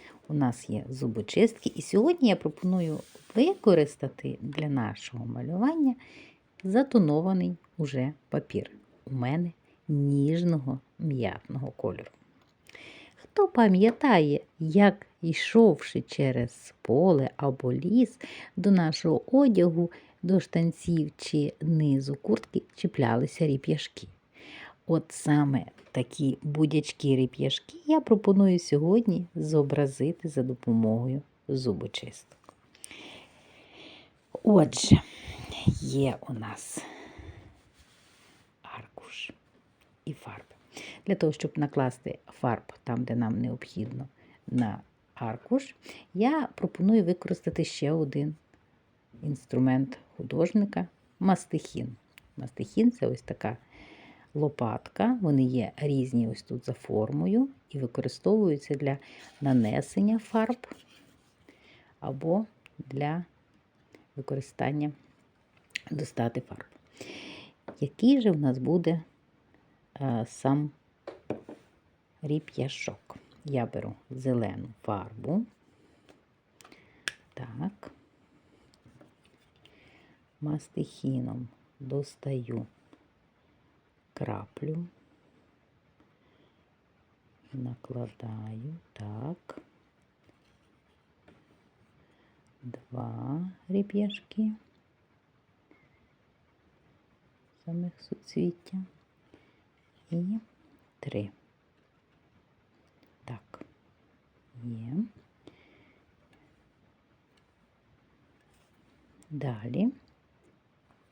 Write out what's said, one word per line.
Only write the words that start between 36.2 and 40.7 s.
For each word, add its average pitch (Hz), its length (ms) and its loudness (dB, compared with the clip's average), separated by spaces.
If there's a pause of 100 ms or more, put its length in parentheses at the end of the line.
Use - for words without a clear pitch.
у 139 40 -6
нас 110 520 -12 (1800)
аркуш - 680 -16 (720)
і 160 80 -8
фарби. - 420 -18 (520)